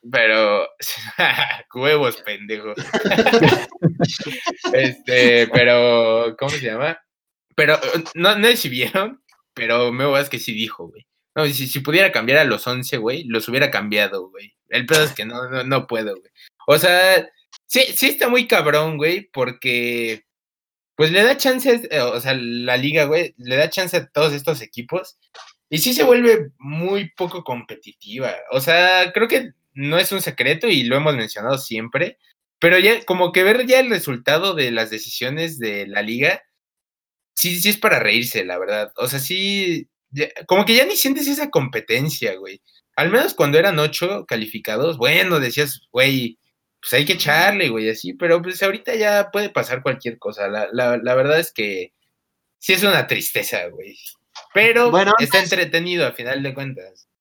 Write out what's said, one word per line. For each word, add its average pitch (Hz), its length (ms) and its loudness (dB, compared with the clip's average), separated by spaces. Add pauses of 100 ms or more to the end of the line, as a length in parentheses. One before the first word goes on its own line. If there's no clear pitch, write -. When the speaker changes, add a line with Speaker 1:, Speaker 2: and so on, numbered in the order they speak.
(120)
Speaker 1:
pero 110 560 4 (500)
<laughs> 135 560 -2
huevos, 135 440 2
pendejo. 107 580 -10
<laughs> 120 80 -10 (1900)
Este, 123 800 4
pero, 117 840 4
¿cómo 139 140 -4
se 147 100 -6
llama? 127 360 -4 (580)
Pero, 151 200 4
eh, - 280 -2 (120)
no, 190 220 2
no 208 100 4
sé 240 100 4
si - 120 -6
vieron, 156 540 -4 (300)
pero 120 380 0
Memo 135 200 -2
Vázquez 139 320 -2
sí 120 100 -6
dijo, 107 340 -8
güey. - 180 -20 (300)
No, 151 120 0
si, 131 200 -2
si 139 140 -6
pudiera 175 300 2
cambiar 120 280 2
a 156 60 4
los 107 220 -2
once, 127 300 -6
güey, 127 280 -4
los 113 240 -4
hubiera 139 220 0
cambiado, 101 580 -2
güey. - 260 -20 (140)
El 127 160 -2
pedo 156 180 2
es 139 100 -2
que 104 120 -10
no, 123 240 -10
no, 127 140 -6
no 131 240 -2
puedo, 107 300 -6
güey. - 140 -20 (360)
O 135 100 6
sea, 180 500 4 (380)
sí, - 160 0 (140)
sí 262 120 2
está 277 220 0
muy 247 180 2
cabrón, 156 500 2
güey, 175 340 -2
porque, 120 960 -4 (680)
pues, 156 160 2
le 196 120 4
da 269 140 4
chance, 254 540 0
eh, 151 80 0
o 120 220 -2
sea, 131 140 -2
la 123 420 -2
liga, 147 280 2
güey, 156 320 0
le 123 200 -4
da 156 120 2
chance 180 280 -4
a 139 100 -4
todos 147 260 0
estos 143 280 -4
equipos - 560 -10 (520)
y 160 100 -4
sí 247 140 0
se 262 100 2
vuelve 240 540 4
muy 170 540 -4
poco 175 320 -8
competitiva. 113 880 -10 (180)
O 135 100 -6
sea, 180 520 4
creo 220 140 2
que 254 240 -2 (240)
no 147 240 0
es 185 120 0
un 190 100 -4
secreto 160 460 -2
y 151 160 2
lo 120 140 0
hemos 147 180 2
mencionado 113 440 -4
siempre, 117 580 -6 (420)
pero 175 200 6
ya, 220 260 4
como 180 260 0
que 185 120 2
ver 233 240 2
ya 254 120 6
el 262 120 2
resultado 165 640 -2
de 131 160 0
las 113 180 -2
decisiones 139 680 -8
de 101 280 -6
la 101 140 -4
liga, 123 400 -2 (960)
sí, 175 240 -2
sí 202 100 2
es 208 80 -2
para 180 220 2
reírse, 110 460 0
la 90 120 -6
verdad. 104 400 -4
O 123 100 -4
sea, 135 120 -4
sí, 185 720 -4 (200)
ya, 143 200 -6 (180)
como 190 180 4
que 226 100 4
ya 240 100 6
ni 392 100 -2
sientes 277 320 0
esa 285 240 -4
competencia, 131 840 -2
güey. 98 240 -16 (340)
Al 160 160 2
menos 277 220 2
cuando 147 260 4
eran 180 180 2
ocho 175 480 -2
calificados, 113 720 -4
bueno, 160 440 2
decías, 139 400 -4 (100)
"Güey, 131 480 0 (420)
pues - 120 -6
hay 143 120 2
que 185 80 0
echarle, 175 560 2
güey", 110 200 -2
así, 92 240 -8
pero, 170 280 2
pues, 180 220 -6
ahorita 220 320 -4
ya 208 360 0
puede 202 180 -4
pasar 127 340 -4
cualquier 120 340 -6
cosa. 104 300 -6
La, 104 240 -4
la, 123 260 0
la 120 180 -2
verdad 143 240 2
es 165 120 -4
que 98 420 -8 (640)
sí - 140 -2
es 185 100 0
una 180 240 2
tristeza, 101 600 -4
güey. - 300 -18 (560)
Pero 233 380 4
Speaker 2:
Bueno, 196 280 4
Speaker 1:
está 196 200 2
Speaker 2:
antes 180 120 -2
Speaker 1:
entretenido, 170 560 -2
a 117 60 -4
final 131 280 -6
de 139 120 -6
cuentas. 131 560 -14 (120)